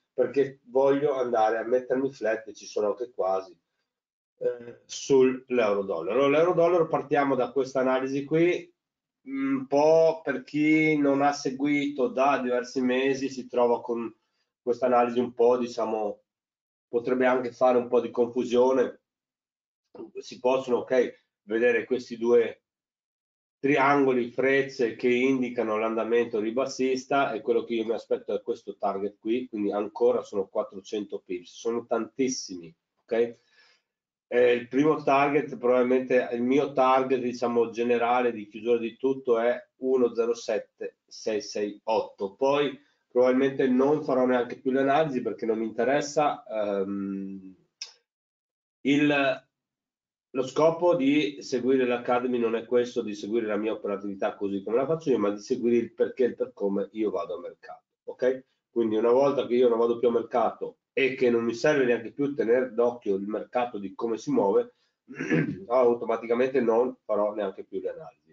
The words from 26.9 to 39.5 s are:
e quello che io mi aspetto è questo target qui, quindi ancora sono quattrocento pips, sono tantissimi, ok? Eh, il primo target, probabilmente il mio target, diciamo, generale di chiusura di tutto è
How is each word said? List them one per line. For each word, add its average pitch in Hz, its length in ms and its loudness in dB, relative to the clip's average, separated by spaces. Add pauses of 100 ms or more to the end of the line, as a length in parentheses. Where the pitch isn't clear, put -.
e 107 100 -6
quello 113 220 0
che 117 100 -8
io 113 120 -2
mi 113 80 -2
aspetto 110 420 -4
è - 80 -6
questo 113 340 -8
target 98 400 -4
qui, 123 300 -4
quindi 101 240 -4
ancora 107 500 0
sono 101 260 -6
quattrocento 101 800 -8
pips, 87 300 -10
sono 117 320 -6
tantissimi, 113 840 -6 (340)
ok? 117 320 -2 (880)
Eh, 123 260 4
il 120 140 -4
primo 147 340 2
target, 143 560 2
probabilmente 123 760 2
il 120 120 -2
mio 135 300 2
target, 131 480 2
diciamo, 120 500 0
generale 120 600 0
di 107 160 -10
chiusura 117 300 -2
di 113 200 -6
tutto 131 420 0
è 123 200 0 (180)